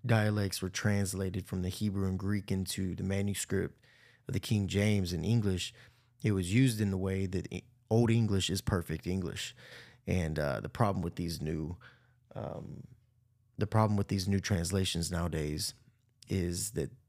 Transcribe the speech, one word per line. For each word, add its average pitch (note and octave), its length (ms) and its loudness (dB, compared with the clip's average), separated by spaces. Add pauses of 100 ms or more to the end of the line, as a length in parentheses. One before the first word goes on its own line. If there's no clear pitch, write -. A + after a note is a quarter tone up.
dialects G#2+ 560 2
were F#2 80 -2
translated F#2+ 760 -2
from F#2 160 -4
the F2+ 60 0
Hebrew G2 400 -2
and F#2 100 -2
Greek G2 320 -2
into F#2+ 460 -2
the F#2+ 80 -6
manuscript G2 760 -2 (460)
of - 80 -6
the G#2 60 0
King G2+ 260 2
James G2 460 2
in E2 120 -2
English, G2+ 480 0 (500)
it G#2+ 100 2
was F#2+ 220 0
used A#2+ 260 4
in G2+ 100 2
the F#2+ 60 -2
way F#2+ 300 0
that F2+ 260 -4
E-, - 120 -8 (260)
Old A2+ 200 6
English G#2+ 380 2
is F#2+ 140 0
perfect E2 440 -2
English. F2+ 480 -4 (520)
And, E2+ 320 0
uh, C#2 220 0
the G1+ 100 -8
problem G2+ 320 0
with E2+ 140 -4
these E2 220 -4
new, D#2+ 380 -4 (580)
um, - 500 -10 (760)
the G#2 80 0
problem G#2+ 320 4
with G2 100 0
these F#2+ 180 0
new G2 140 4
translations F2+ 680 0
nowadays D#2+ 640 -2 (520)
is F2 440 -2
that D2 200 -4 (180)